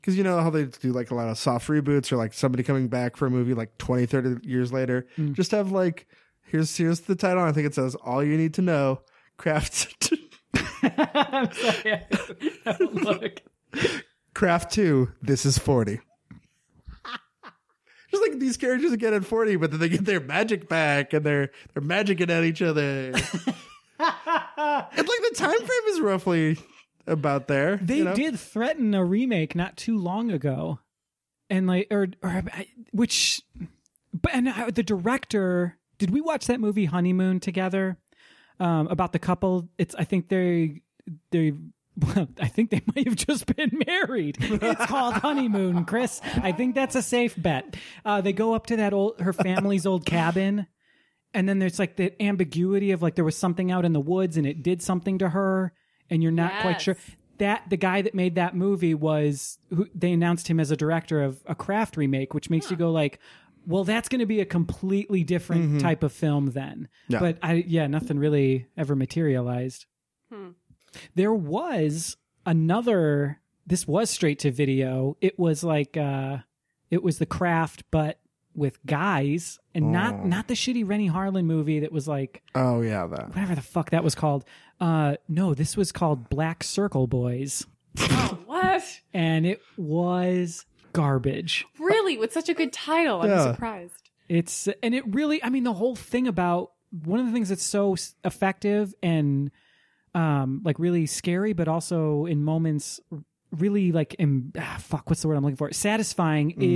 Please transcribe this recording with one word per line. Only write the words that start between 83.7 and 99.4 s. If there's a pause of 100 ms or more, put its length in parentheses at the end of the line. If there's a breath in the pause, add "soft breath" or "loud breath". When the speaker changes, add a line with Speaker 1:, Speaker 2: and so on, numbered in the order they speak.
Speaker 2:
that
was
called. (340 loud breath)
Uh, (120)
no,
this
was
called
Black
Circle
Boys. (340)
Speaker 3:
Oh,
what? (280)
Speaker 2:
And
it (160)
was (260)
garbage. (140)
Speaker 3:
Really?
With
such
a
good
title.
I'm
Speaker 1:
Yeah.
Speaker 3:
surprised. (180)
Speaker 2:
It's, (160)
and
it
really,
I
mean,
the
whole
thing
about, (180)
one
of
the
things
that's
so
s-, (100)
effective
and, (640 soft breath)